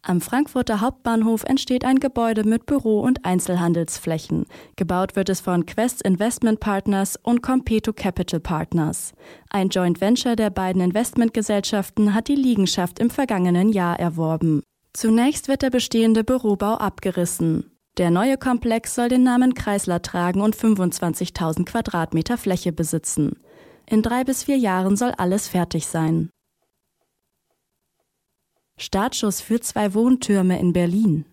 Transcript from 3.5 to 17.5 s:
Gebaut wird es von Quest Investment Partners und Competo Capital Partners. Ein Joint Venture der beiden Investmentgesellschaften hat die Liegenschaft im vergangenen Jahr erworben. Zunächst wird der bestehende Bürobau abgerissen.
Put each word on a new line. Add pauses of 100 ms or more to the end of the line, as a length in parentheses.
Gebaut
wird
es
von
Quest
Investment
Partners
und
Competo
Capital
Partners. (360)
Ein
Joint
Venture
der
beiden
Investmentgesellschaften
hat
die
Liegenschaft
im
vergangenen
Jahr
erworben. (300)
Zunächst
wird
der
bestehende
Bürobau
abgerissen. (220)